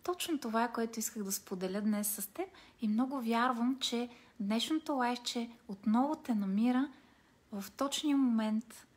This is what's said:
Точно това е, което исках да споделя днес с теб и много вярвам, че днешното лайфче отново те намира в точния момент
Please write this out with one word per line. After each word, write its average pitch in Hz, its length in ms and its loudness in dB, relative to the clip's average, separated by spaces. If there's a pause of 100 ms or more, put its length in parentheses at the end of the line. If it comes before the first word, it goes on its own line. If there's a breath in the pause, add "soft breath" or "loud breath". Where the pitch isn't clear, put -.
Точно 349 340 -2
това 226 260 0
е, 233 80 -2
което 226 280 -2
исках 220 240 -6
да 196 80 -4
споделя 190 500 -4
днес 208 260 0
с - 200 -4
теб - 180 -6 (360 loud breath)
и 233 60 0
много 254 340 0
вярвам, 233 580 2
че 240 300 -2 (300 loud breath)
днешното 233 540 0
лайфче 247 560 -2 (180)
отново 233 480 2
те 262 200 -2
намира 233 560 2 (600 loud breath)
в 196 200 -8
точния 277 460 0
момент 220 800 2